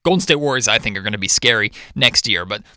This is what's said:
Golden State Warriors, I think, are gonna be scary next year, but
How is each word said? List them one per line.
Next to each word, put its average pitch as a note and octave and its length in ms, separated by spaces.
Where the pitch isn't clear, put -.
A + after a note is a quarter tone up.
Golden F3 160
State D3 200
Warriors, C3+ 260
I A2 120
think, G#2 180
are G2 60
gonna G#2 140
be G#2 120
scary A2+ 420
next B2 340
year, F2+ 160
but G2+ 200